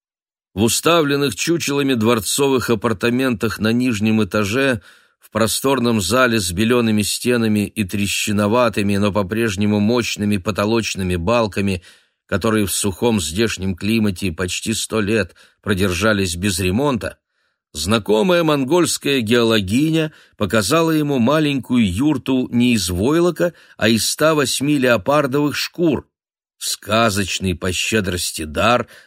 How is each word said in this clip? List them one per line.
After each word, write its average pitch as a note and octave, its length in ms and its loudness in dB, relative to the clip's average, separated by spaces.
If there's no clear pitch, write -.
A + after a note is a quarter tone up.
В G2 80 0
уставленных C#3+ 760 2
чучелами C#3 580 0
дворцовых A#2+ 760 0
апартаментах A#2+ 920 -2
на A2 120 2
нижнем A2 520 2
этаже, A2 560 0
в - 100 -20
просторном A#2 680 0
зале A2+ 400 2
с F2 100 -4
белёными A2 520 2
стенами A2 640 0
и G#2+ 180 -4
трещиноватыми, G#2 1120 0
но G2+ 160 0
по-прежнему G#2 680 0
мощными G#2 580 0
потолочными G2+ 800 -2
балками, G2+ 680 -2
которые G#2+ 380 0
в F#2 80 -4
сухом G#2+ 480 -2
здешнем F#2 560 -4
климате G2+ 560 -2
почти F#2 400 -6
сто - 280 -4
лет G2+ 340 -2
продержались F#2+ 760 0
без F#2 220 -2
ремонта, G#2 600 -2
знакомая F#3 720 2
монгольская C#3+ 760 0
геологиня A#2+ 920 2
показала A#2 540 2
ему D3 280 0
маленькую B2+ 720 2
юрту C3 600 0
не A#2+ 220 4
из F#2+ 180 0
войлока, E3 640 0
а G#2+ 120 0
из A2+ 200 2
ста D#3 260 2
восьми C#3+ 440 0
леопардовых C#3 800 0
шкур, - 520 -2
сказочный G2 960 -2
по F#2 180 -4
щедрости F2+ 720 -4
дар G#2 440 0